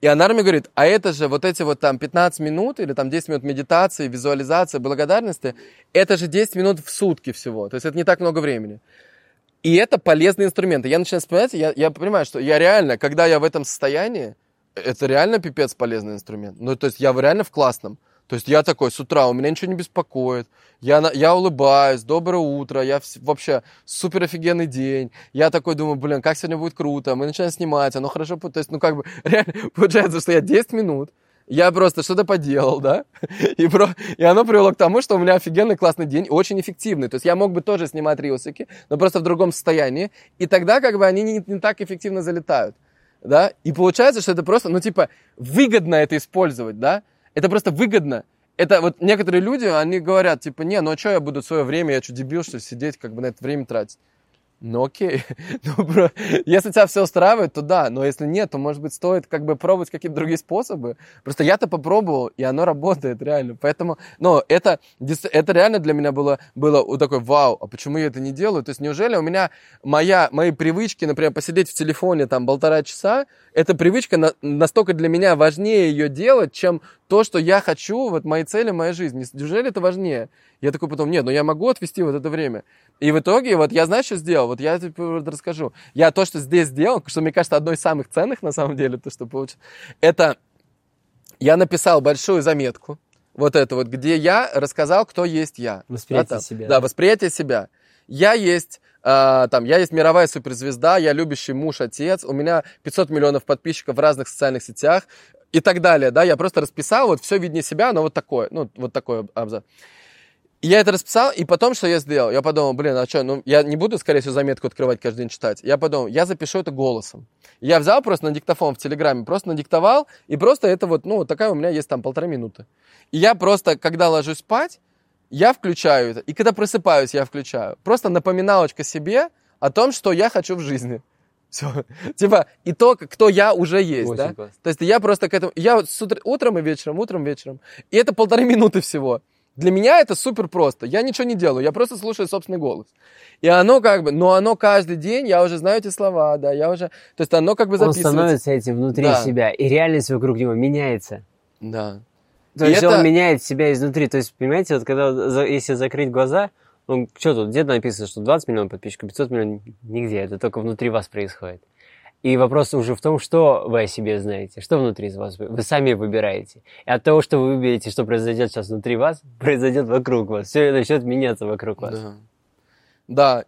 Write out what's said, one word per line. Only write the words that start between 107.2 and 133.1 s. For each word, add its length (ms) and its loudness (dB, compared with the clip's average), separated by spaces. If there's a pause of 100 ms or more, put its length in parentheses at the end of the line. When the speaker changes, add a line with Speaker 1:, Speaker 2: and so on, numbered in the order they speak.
Speaker 1:
всё 160 -2
виднее 240 -4
себя, 300 0
но 100 0
вот 120 -4
такое, 360 -4
ну, 260 -8
вот 160 -10
такой 280 -6
аб-, 140 -12
абзац. 280 -8 (1000)
Я 140 6
это 140 4
расписал, 400 0
и 120 -4
потом 300 2
что 140 -4
я 100 2
сделал? 320 0
Я 100 0
подумал: 320 0
"Блин, 240 -2
а 120 0
чё, 160 -2
ну, 200 -6
я 200 4
не 100 -4
буду, 240 -2
скорее 220 0
всего, 120 -6
заметку 360 -2
открывать 320 -2
каждый 220 -6
день 60 -8
читать". 360 -6
Я 120 2
подумал: 300 -2
"Я 180 0
запишу 360 -6
это 100 -6
голосом". 560 -6 (340)
Я 200 4
взял 200 4
просто 260 -2
на 40 -2
диктофон 460 -4
в 20 -20
Телеграме, 460 -2
просто 240 -4
надиктовал, 580 2 (220)
и 80 -4
просто 320 2
это 180 0
вот, 180 -2
ну, 120 -4
вот 100 -2
такая 240 -2
у 60 -2
меня 120 -2
есть 200 -4
там 120 -4
полторы 280 -6
минуты. 380 -10 (440)
И 80 -4
я 160 6
просто, 420 2
когда 320 0
ложусь 300 0
спать, 400 -4 (520)
я 220 4
включаю 600 0
это, 80 -12
и 120 -12
когда 200 2
просыпаюсь, 600 0
я 120 0
включаю. 580 -8
Просто 260 0
напоминалочка 760 0
себе 460 -2 (280)
о 120 0
том, 200 2
что 220 -2
я 180 2
хочу 240 -4
в 60 -10
жизни. 420 -8 (480)
Всё. 220 -10 (220)
<laughs> 220 -14
Типа, 300 4 (160)
и 100 -6
то, 220 4
к-, 140 -14
кто 200 4